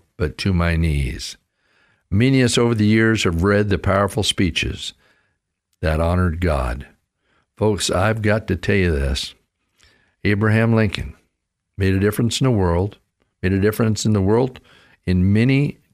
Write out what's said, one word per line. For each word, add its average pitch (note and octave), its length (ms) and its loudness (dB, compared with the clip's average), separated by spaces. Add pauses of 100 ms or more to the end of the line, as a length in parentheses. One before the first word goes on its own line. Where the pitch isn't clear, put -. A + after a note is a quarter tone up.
(160)
but D#2 220 -4
to G2+ 140 -2
my E2+ 220 0
knees." D2 640 -2 (720)
Many C3 300 2
of B2 60 4
us A#2 120 0
over A#2+ 160 2
the G#2+ 120 2
years A2 360 2
have E2+ 220 0
read G2+ 240 2
the F#2+ 100 0
powerful G2 460 0
speeches - 680 -4 (840)
that D#2+ 200 0
honored E2+ 400 0
God. C#2 480 -2 (680)
Folks, G#2 320 -2
I've G#2+ 320 0
got G#2+ 280 -2
to F2 80 -2
tell G#2 180 -2
you F#2 160 2
this. C#2 440 -4 (880)
Abraham A2 500 2
Lincoln A2 400 -2 (640)
made F#2+ 160 0
a G2 60 0
difference G#2+ 400 0
in C3+ 60 0
the C3 40 2
world, F#2 480 0 (440)
made F#2+ 100 0
a G2 80 2
difference G#2+ 440 0
in A2 80 2
the G#2 80 2
world A2+ 380 0 (460)
in F#2 280 2
many C3+ 460 2 (160)